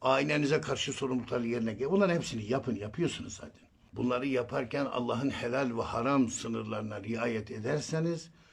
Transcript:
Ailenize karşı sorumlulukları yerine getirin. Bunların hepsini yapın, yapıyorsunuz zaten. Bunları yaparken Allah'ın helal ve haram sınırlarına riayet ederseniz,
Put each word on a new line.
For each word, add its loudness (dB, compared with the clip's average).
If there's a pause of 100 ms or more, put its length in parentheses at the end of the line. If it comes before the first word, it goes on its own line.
Ailenize 4
karşı -2
sorumlulukları -2
yerine 0
getirin. -2
Bunların 6
hepsini -2
yapın, 0
yapıyorsunuz -4
zaten. -16 (240)
Bunları 0
yaparken 0
Allah'ın 0
helal 0
ve 0
haram 4
sınırlarına -4
riayet -2
ederseniz, -2 (220)